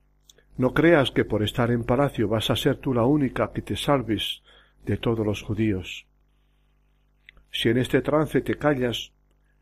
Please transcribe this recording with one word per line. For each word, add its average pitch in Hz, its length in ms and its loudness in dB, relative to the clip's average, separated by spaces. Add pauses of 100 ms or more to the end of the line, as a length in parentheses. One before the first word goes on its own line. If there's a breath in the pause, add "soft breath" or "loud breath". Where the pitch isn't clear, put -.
(580 soft breath)
"No 127 160 2
creas 151 380 4
que 123 120 0
por 104 180 -2
estar 117 300 0
en 120 140 -2
palacio 127 420 0
vas 110 220 -2
a 123 80 0
ser 135 180 0
tú 135 180 -4
la 117 120 2
única 131 480 0
que 117 80 -6
te 104 160 -6
salves 113 680 -2 (420 soft breath)
de 104 120 -2
todos 113 280 -2
los 101 160 -2
judíos. 101 640 -4 (1500)
Si - 180 0
en 117 80 2
este 127 240 2
trance 143 400 0
te 113 140 -4
callas, 127 560 -2 (500)